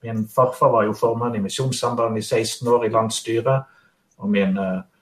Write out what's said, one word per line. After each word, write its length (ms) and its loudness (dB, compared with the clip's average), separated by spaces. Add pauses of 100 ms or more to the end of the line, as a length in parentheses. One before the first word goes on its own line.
Min 240 -4
farfar 440 2
var 140 4
jo 80 -2
formann 420 -2
i 40 -4
Misjonssambandet 840 -2
i 60 -10
seksten 380 -2
år 180 4
i 40 0
landsstyret, 760 0 (540)
og 100 -4
min, 280 2
eh, 240 -2 (200)